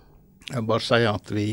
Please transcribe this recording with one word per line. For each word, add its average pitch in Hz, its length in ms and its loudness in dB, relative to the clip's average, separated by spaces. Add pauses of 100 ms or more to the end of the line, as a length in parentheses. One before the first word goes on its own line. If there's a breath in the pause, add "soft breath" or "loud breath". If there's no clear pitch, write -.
(500 loud breath)
Jeg 120 120 -6
vil 110 80 -6
bare 110 120 2
si 117 240 2
at 104 280 -2
vi, 104 200 -2